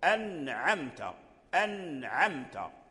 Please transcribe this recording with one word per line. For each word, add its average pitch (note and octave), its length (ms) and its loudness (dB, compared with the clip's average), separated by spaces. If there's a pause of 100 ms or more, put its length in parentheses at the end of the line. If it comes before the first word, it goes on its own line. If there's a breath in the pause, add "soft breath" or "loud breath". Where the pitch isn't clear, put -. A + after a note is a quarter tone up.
أنعمت، D3+ 1080 0 (400)
أنعمت D#3+ 1040 0 (320)